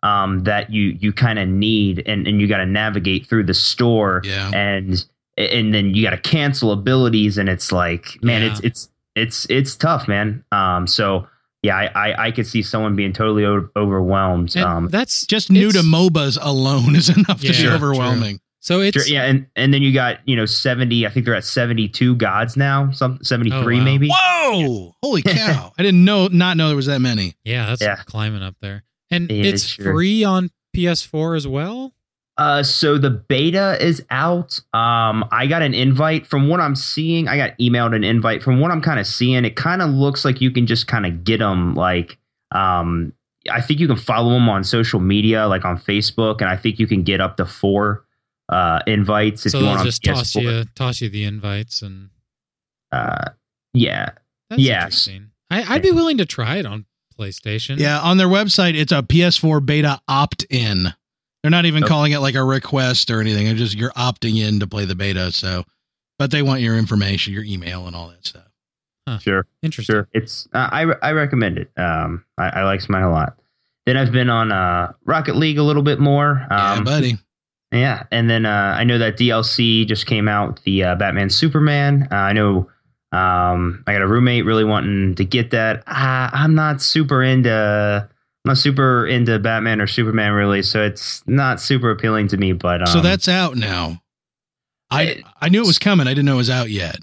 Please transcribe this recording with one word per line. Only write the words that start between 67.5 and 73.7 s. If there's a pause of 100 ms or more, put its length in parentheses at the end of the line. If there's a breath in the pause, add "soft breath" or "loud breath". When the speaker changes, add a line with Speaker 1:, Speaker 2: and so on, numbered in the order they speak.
Speaker 2:
and
all
that
stuff. (580)
Speaker 3:
Huh.
Speaker 1:
Sure. (160)
Speaker 3:
Interesting.
Speaker 1:
Sure.
It's,
uh,
I, (200)
I
recommend
it.
Um, (120)
I,
I
like
mine
a
lot. (500)